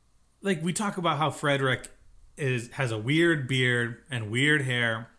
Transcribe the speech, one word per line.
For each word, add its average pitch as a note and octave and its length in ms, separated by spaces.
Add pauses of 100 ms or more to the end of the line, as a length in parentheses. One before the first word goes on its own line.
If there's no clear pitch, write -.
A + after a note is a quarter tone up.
(400)
like, G3 220
we F3 100
talk G3+ 240
about E3 220
how D3+ 120
Frederick C3+ 580 (480)
is, B2+ 360
has C3 180
a A2 80
weird D3+ 480
beard B2 520 (120)
and A2+ 200
weird C#3+ 320
hair A#2+ 560